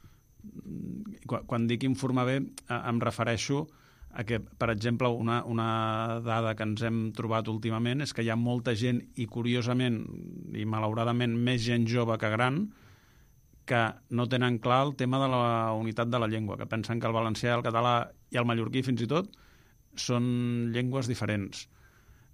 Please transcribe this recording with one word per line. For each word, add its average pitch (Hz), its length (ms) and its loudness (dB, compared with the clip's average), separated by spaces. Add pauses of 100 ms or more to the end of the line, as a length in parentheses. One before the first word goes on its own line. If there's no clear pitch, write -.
(1300)
Quan, 113 180 -6
quan 117 240 0
dic 117 220 0
informar 127 400 0
bé, 135 160 2
eh, - 400 -6
em 117 180 2
refereixo 117 600 0 (520)
a 123 80 -4
que, 113 140 0
per 117 320 -2
exemple, 120 420 2
una, 117 320 0
una 113 800 0
dada 113 320 0
que 110 80 -2
ens 107 160 -2
hem 113 320 0
trobat 110 380 -2
últimament 117 500 0
és 139 160 -6
que 117 80 0
hi 113 80 0
ha 113 40 0
molta 120 360 0
gent, 120 280 0 (120)
i 117 160 -4
curiosament, 120 680 0 (580)
i 107 80 -2
malauradament, 113 720 2
més 120 240 2
gent 117 240 2
jove 113 320 2
que 110 160 0
gran, 127 300 2 (1040)
que 120 140 2 (340)
no 120 160 2
tenen 123 320 2
clar 123 240 6
el 147 100 -4
tema 127 240 0
de 135 80 2
la 117 460 2
unitat 113 340 -2
de 123 140 2
la 110 80 0
llengua, 107 260 -2
que 110 80 -6
pensen 110 380 -2
que - 20 0
el 113 80 2
valencià, 113 400 0
el 120 120 0
català 120 420 2 (260)
i 127 80 0
el 120 60 2
mallorquí, 117 340 0
fins 123 220 0
i 117 80 -2
tot, 180 160 0 (640)
són 120 800 0
llengües 123 380 -2
diferents. 104 560 -2 (680)